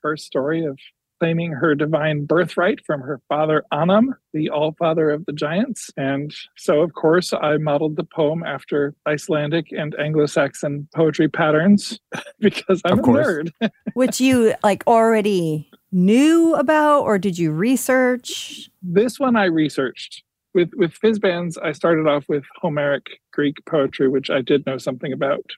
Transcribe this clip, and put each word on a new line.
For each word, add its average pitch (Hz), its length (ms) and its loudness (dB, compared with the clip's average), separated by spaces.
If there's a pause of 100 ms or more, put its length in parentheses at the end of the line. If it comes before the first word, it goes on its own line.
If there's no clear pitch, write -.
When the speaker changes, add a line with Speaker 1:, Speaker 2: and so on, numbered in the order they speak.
Speaker 1:
her 151 160 -4
story 156 480 -4
of 139 120 -8 (420)
claiming 165 320 -2
her 151 240 0
divine 151 500 -2
birthright 175 600 0
from 147 160 -4
her 135 280 -8
father 151 420 0
Anam, 196 420 2 (200)
the 156 160 -2
All-Father 156 640 0
of 151 140 -4
the - 60 -8
Giants. 170 640 -4
And 139 380 -4 (240)
so, 151 240 2
of 165 140 0
course, 170 360 2
I 151 260 0
modeled 151 380 -2
the 170 80 -6
poem 160 400 -2
after 143 500 -4 (140)
Icelandic 151 640 -2
and 156 260 -6
Anglo-Saxon 147 960 -2
poetry 156 360 2
patterns 165 680 2 (200)
<laughs> - 200 -20
because 190 440 0
I'm 180 100 2
Speaker 2:
Of 214 60 4
Speaker 1:
a - 40 -2
Speaker 2:
course. 240 240 4
Speaker 1:
nerd. 165 240 -2 (100)
<laughs> 226 100 -2 (220)
Speaker 3:
Which 254 260 0
you, 247 340 4 (100)
like, 196 240 2
already 208 800 2 (240)
knew 294 600 4
about, 294 480 2
or 208 160 2
did 180 180 -2
you 165 140 0
research? 254 1160 -2 (120)
Speaker 1:
This 190 380 0
one 262 180 2
I 202 80 2
researched. 156 760 -2 (320)
With, 175 200 2
with 175 260 0
Fizban's, 180 560 0
I 165 140 -4
started 160 340 0
off 147 220 0
with 147 160 -2 (180)
Homeric 147 440 -2 (260)
Greek 147 340 -2
poetry, 139 440 0
which 135 200 -2
I 143 120 0
did 139 240 0
know 131 120 -4
something 127 360 -8
about. 135 320 -2 (120)